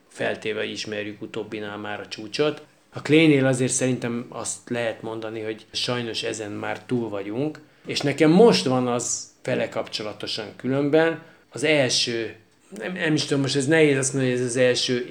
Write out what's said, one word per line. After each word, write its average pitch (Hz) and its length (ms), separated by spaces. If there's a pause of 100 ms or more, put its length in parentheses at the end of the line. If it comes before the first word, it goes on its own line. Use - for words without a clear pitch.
feltéve 107 560
ismerjük 104 580
utóbbinál 107 560
már 104 220
a - 80
csúcsot. 147 540 (340)
A 123 40
Claynél 147 460
azért 127 260
szerintem 120 560
azt - 300 (100)
lehet 117 340
mondani, 113 380
hogy 107 320
sajnos 120 500
ezen 110 280
már 107 320
túl 120 260
vagyunk, 104 520 (260)
és - 140
nekem 143 300
most 208 340
van 127 220
az 120 400 (180)
vele 117 240
kapcsolatosan 107 760 (100)
különben, 147 680 (300)
az 135 120
első, 120 680 (440)
nem, 208 140
nem 170 220
is 143 100
tudom, 139 180
most 135 140
ez 131 100
nehéz 156 320
azt 131 140
mondani, 131 200
hogy 123 100
ez 123 60
az 120 80
első 123 420 (120)